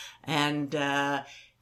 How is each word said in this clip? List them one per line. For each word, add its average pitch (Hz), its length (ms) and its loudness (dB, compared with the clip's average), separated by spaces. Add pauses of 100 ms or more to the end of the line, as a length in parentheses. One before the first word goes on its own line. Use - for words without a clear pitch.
(240)
And, 147 500 2
uh, 143 520 0 (360)